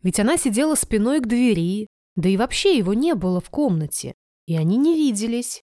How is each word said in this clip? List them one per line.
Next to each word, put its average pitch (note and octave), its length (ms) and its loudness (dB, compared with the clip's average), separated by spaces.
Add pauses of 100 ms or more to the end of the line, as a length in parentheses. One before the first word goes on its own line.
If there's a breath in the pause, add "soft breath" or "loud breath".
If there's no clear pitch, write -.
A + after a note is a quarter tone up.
Ведь F3+ 180 -2
она C4 180 2
сидела C#4 380 0
спиной A#3 440 0
к A#3+ 80 -4
двери, G#3+ 600 0 (280)
да F3 140 0
и G3 80 2
вообще C4+ 400 2
его F#3+ 160 0
не D4 200 2
было F#3 260 0
в - 100 -12
комнате, D#3+ 640 -4 (320)
и E3 80 -2
они E3 220 2
не D#4+ 180 4
виделись A#3 720 -2